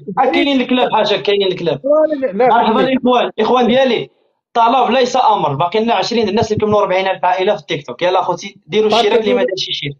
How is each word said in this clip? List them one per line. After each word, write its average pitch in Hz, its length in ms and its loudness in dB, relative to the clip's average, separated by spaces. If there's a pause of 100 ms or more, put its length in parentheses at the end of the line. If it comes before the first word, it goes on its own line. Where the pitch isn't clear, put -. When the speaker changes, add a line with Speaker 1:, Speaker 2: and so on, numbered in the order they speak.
Speaker 1:
تدعيه. 247 220 0
Speaker 2:
آه، 285 40 -2
كاينين 277 280 2
الكلاب 247 320 0
حاجه، 208 300 0
كاينين 202 240 0
الكلاب. 170 380 -4
Speaker 1:
لا، 302 300 2
لا، 262 120 -4
لا، 196 60 -2
Speaker 2:
مرحبا 226 460 2
Speaker 1:
خليك. 262 100 2
Speaker 2:
الاخوان، 247 500 0
الاخوان 233 280 2
ديالي، 240 440 0 (420)
طلب 240 380 2
ليس 254 260 0
امر، 185 380 2
باقي 175 300 0
لنا 233 100 0
عشرين 208 340 0
الناس 214 240 -2
اللي 208 120 -2
كملوا 214 160 2
أربعين 190 260 0
ألف 185 180 -4
عائله 185 300 0
في - 60 -8
التيك 151 260 -8
توك. 123 160 -8
يلا 180 180 2
اخوتي 180 460 -6
ديروا 208 220 0
الاشتراك 220 320 2
اللي 233 140 0
ما - 20 0
Speaker 1:
بارطاجيو، - 120 0
Speaker 2:
دارش 381 160 -6
شي 359 80 -10
شير. 147 280 -8